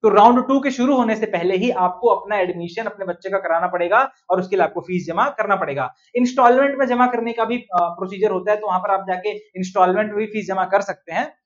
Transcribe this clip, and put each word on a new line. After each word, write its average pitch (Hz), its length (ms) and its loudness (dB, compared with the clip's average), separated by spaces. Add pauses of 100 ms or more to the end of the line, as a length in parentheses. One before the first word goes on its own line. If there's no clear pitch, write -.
तो 220 80 6
round 240 380 6
two 277 120 2
के 277 120 -2
शुरू 254 240 0
होने 220 200 0
से 214 100 -4
पहले 185 320 -2
ही 240 140 0
आपको 202 360 0
अपना 202 300 0
admission 180 460 -4
अपने 196 220 -8
बच्चे 180 240 -8
का 196 80 -2
कराना 175 300 0
पड़ेगा 180 440 0 (180)
और 185 100 2
उसके 185 160 -4
लिए 180 80 2
आपको 160 180 -4
fees 180 260 -4
जमा 196 220 0
करना 220 260 -2
पड़ेगा। 143 380 -4 (220)
Installment 254 640 4
में 269 80 2
जमा 247 220 2
करने 233 260 -4
का 220 120 -2
भी, 240 120 -4
अ, 185 240 -2
procedure 190 500 -2
होता 190 200 -2
है, 208 60 2
तो 208 100 -6
वहां 185 120 0
पर 196 120 -2
आप 190 160 -2
जाके 185 280 -4
इंस्टॉलमेंट 185 760 0
में 208 80 -6
भी 220 80 -2
fees 208 220 -8
जमा 185 180 -2
कर 196 160 2
सकते - 320 -10
हैं। 262 320 -6